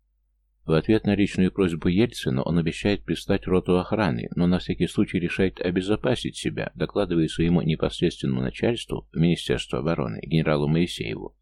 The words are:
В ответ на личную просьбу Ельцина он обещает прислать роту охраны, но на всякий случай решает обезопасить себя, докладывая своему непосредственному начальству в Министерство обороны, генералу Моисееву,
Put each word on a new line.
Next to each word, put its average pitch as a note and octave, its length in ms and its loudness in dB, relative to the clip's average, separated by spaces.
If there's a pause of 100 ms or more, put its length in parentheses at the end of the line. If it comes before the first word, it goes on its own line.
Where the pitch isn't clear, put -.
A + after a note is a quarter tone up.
(640)
В D#2+ 80 0
ответ G#2+ 320 2
на G2+ 100 4
личную F#2+ 380 2
просьбу E2+ 360 0
Ельцина F2+ 540 0
он E2 140 0
обещает E2+ 480 0
прислать - 420 -2
роту F2+ 320 2
охраны, F#2 560 0
но F2 120 2
на F2+ 140 2
всякий F2+ 260 -2
случай - 320 0
решает F2 420 -2
обезопасить F#2+ 800 -2
себя, - 360 -4
докладывая E2+ 540 0
своему E2+ 320 2
непосредственному D#2 800 -2
начальству - 720 -4
в - 60 -6
Министерство D#2+ 600 0
обороны, C#2 420 -2
генералу D2+ 440 0
Моисееву, F2+ 760 -2